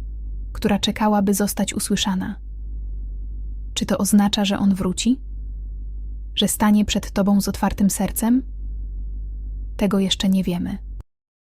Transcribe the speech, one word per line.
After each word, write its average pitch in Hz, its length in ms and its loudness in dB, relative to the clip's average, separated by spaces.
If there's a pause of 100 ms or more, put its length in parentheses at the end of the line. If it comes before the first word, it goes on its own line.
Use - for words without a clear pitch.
(520)
która 214 260 2
czekałaby 208 560 2
zostać 196 400 0
usłyszana. 190 680 -2 (1300)
Czy - 120 -2
to - 120 2
oznacza, 202 460 6
że 196 140 2
on 196 160 6
wróci? 190 460 2 (1120)
Że 196 140 2
stanie 208 360 4
przed - 260 -2
tobą 202 300 4
z 190 80 0
otwartym 196 420 2
sercem? 226 520 2 (1300)
Tego 202 220 2
jeszcze 196 300 2
nie 190 160 4
wiemy. 180 340 -2 (680)